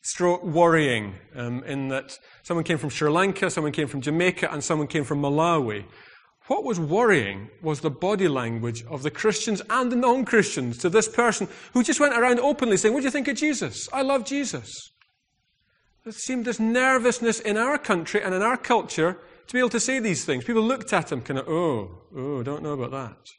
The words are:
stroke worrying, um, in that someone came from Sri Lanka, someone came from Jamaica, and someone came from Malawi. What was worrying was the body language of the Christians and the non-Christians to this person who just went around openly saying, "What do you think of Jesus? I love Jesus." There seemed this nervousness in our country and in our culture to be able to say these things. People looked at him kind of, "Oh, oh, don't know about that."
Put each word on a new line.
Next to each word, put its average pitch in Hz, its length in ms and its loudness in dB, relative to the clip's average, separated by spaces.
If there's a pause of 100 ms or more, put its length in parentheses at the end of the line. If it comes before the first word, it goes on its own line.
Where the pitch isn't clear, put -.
stroke 180 420 0
worrying, 147 720 4 (180)
um, 123 300 -6
in 139 240 -6
that - 300 -6 (240)
someone 170 220 -2
came 165 140 0
from 151 100 -4
Sri 147 220 0
Lanka, 185 400 2
someone 151 220 -2
came 151 140 -2
from 135 140 -6
Jamaica, 170 520 0
and 147 120 -6
someone 151 240 0
came 151 160 -2
from 143 160 -2
Malawi. 143 640 2 (640)
What 359 160 0
was 214 160 -2
worrying 147 720 2 (100)
was 156 200 -4
the 160 100 -2
body 185 360 0
language 117 600 -2
of 139 180 -10
the 147 80 -2
Christians 214 580 -2
and 247 220 0
the 254 40 0
non-Christians 226 840 2
to 180 100 -2
this 208 180 4
person 220 420 0 (240)
who 247 120 4
just 294 160 0
went 277 180 4
around 247 220 4
openly 254 360 2
saying, 214 180 4
"What 285 60 0
do 269 60 -2
you 247 60 0
think 285 160 -2
of 277 80 -2
Jesus? 247 560 -4
I 269 100 -2
love 269 220 0
Jesus." 262 680 -8 (1120)
There 226 100 -14
seemed 247 340 -4
this 233 120 -4
nervousness 233 800 2
in 208 180 -2
our 262 220 2
country 196 420 0
and 185 140 -4
in 185 80 0
our 247 140 2
culture 185 600 0 (280)
to - 60 -18
be 247 80 2
able 247 80 4
to 226 120 0
say 262 180 0
these 214 260 -2
things. 127 200 -2
People 226 180 2
looked 254 300 0
at 170 200 0
him 131 80 -4
kind 135 180 -4
of, 135 100 -6
"Oh, 127 540 -2 (120)
oh, 135 280 -6
don't 143 200 -6
know 151 100 -6
about 127 180 -6
that." 127 380 -12 (100)